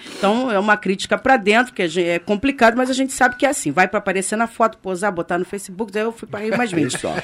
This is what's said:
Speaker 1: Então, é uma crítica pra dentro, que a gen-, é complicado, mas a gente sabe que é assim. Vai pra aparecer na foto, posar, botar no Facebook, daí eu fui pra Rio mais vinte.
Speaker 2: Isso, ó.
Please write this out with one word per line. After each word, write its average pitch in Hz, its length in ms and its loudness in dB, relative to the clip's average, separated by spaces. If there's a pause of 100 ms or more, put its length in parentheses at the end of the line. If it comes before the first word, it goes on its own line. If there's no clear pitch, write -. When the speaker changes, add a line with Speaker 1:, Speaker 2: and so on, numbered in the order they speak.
(180)
Speaker 1:
Então, 233 340 0
é 196 80 2
uma 208 160 4
crítica 202 420 -2
pra 262 200 2
dentro, 220 360 2
que - 80 -4
a 180 60 0
gen-, 170 200 0
é 170 120 0
complicado, 226 560 2
mas 254 140 0
a 262 40 0
gente 262 200 -2
sabe 254 240 2
que 285 80 0
é 262 40 6
assim. 277 220 -2
Vai 185 160 4
pra 208 120 -2
aparecer 190 360 -2
na 226 120 0
foto, 220 320 0
posar, 190 340 -2
botar 175 240 -2
no 180 80 -2
Facebook, 196 480 -8
daí 214 100 -2
eu 226 80 -2
fui - 160 -14
pra 208 140 -10
Rio 220 160 -2
mais 233 140 0
vinte. 147 240 0
Speaker 2:
Isso, - 120 -4
ó. 78 60 -2 (100)